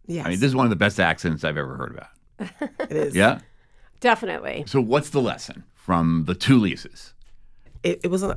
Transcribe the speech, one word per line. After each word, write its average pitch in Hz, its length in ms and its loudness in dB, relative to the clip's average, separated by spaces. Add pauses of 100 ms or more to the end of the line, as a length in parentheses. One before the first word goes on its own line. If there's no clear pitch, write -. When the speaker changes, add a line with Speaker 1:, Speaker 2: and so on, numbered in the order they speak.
Speaker 1:
Yes. 165 200 -6
Speaker 2:
I 82 40 -2
mean, 92 100 0
this 139 80 4
is 131 80 0
one 127 100 2
of 117 40 4
the 101 60 0
best 101 220 2
accidents 80 460 0
I've 78 120 -2
ever 69 200 -6
heard 65 160 -10
about. - 800 -14 (100)
Speaker 1:
<laughs> - 100 -6
It 151 60 -4
is. 147 180 -2
Speaker 2:
Yeah? 104 240 4 (640)
Speaker 3:
Definitely. 214 640 0
Speaker 2:
So 139 140 0
what's 127 300 2
the 139 100 0
lesson - 420 -6 (120)
from 82 520 2
the 90 80 -2
two 127 240 4
Lisa's? - 560 -4 (680)
Speaker 1:
It, 175 180 0
it 190 60 -2
was 185 140 0
an, 196 140 -4